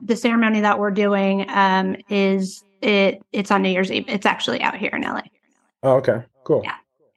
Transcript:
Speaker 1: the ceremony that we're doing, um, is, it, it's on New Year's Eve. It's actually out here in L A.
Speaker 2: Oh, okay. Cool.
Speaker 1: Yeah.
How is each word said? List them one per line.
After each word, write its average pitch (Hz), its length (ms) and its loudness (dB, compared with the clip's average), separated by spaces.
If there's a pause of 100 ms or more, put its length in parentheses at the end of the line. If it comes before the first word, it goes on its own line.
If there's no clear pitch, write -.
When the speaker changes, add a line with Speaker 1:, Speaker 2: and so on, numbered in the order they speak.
Speaker 1:
the 233 140 -2
ceremony 226 440 2
that 208 180 2
we're 208 120 0
doing, 196 600 0
um, 190 460 2 (140)
is, 196 520 0 (200)
it, 196 400 2 (100)
it's 196 180 -4
on 196 120 2
New 190 80 0
Year's 185 200 0
Eve. - 180 -4
It's 214 180 -2
actually - 340 -2
out - 160 -2
here 190 160 -6
in - 120 -4
L - 120 -6
A. - 60 -8 (600)
Speaker 2:
Oh, 131 140 4
okay. 120 260 0 (220)
Cool. 139 200 0
Speaker 1:
Yeah. - 100 -10 (420)